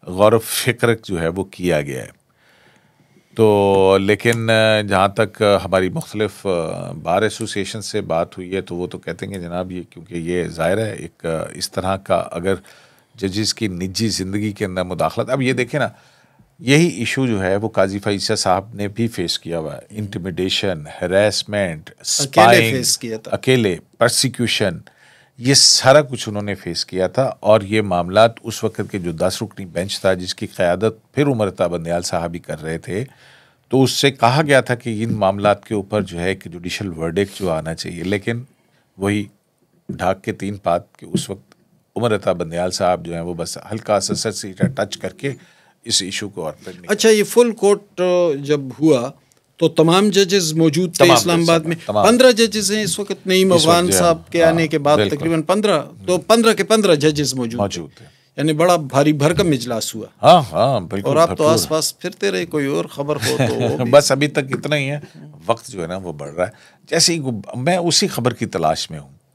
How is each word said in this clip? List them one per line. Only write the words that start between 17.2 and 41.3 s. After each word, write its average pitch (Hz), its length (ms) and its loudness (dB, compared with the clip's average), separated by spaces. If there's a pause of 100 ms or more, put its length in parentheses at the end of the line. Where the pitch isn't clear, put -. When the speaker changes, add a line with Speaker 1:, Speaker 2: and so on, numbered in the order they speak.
Speaker 1:
जो 107 120 0
है 95 180 0
वो 110 100 -4
काजी 98 320 0
फाइजा 101 360 -2
साहब 98 400 -2
ने 101 120 -6
भी 113 200 -4
फेस 92 300 -6
किया 82 200 -8
हुआ 76 160 -6
है, 65 80 -14 (100)
इंटिमिडेशन, 92 960 -4
हैरेसमेंट, 95 1000 -2
Speaker 2:
अकेले - 140 -20
Speaker 1:
स्पाइंग, 117 680 4
Speaker 2:
फेस 123 240 -2
किया 113 200 -10
था। - 140 -10
Speaker 1:
अकेले, 107 480 0 (200)
परसिक्यूशन, 113 840 0 (580)
ये 131 160 2
सारा 135 460 6
कुछ 135 260 -6
उन्होंने 104 280 -4
फेस - 280 -8
किया 92 240 -2
था। - 360 -2
और 107 200 6
ये 107 180 0
मामलात 98 540 2 (100)
उस 113 180 -8
वक्त 107 280 -6
के 101 80 -6
जो 87 140 -6
दस 98 280 -2
रुकनी 98 240 -10
बेंच 87 400 -6
था 95 80 4
जिसकी 92 340 -8
क़यादत 95 500 0 (180)
फिर 143 100 2
उमर 113 220 0
अता 92 200 -2
बंदयाल 85 340 -4
साहब 85 320 -4
ही 87 60 -10
कर 82 180 -10
रहे 78 200 -8
थे, 92 260 -8 (680)
तो 131 100 4
उससे 135 300 2
कहा 135 300 4
गया 143 200 4
था 123 140 -2
कि 113 280 -6
इन 117 60 -4
मामलात 101 560 0
के 110 100 -6
ऊपर 101 280 -2
जो 85 140 -10
है 87 140 -2
एक 95 160 -6
जुडिशल 87 400 -8
वर्डिक्ट 85 520 -4
जो 92 100 -2
आना 80 240 -4
चाहिए, 85 300 -10
लेकिन 117 440 -4 (520)
वही 101 300 -2 (600)
ढाक 92 300 -4
के 110 100 -6
तीन 98 260 -8
पात 87 300 -2 (120)
के - 60 -20
उस 90 240 -6
वक्त - 260 -14 (400)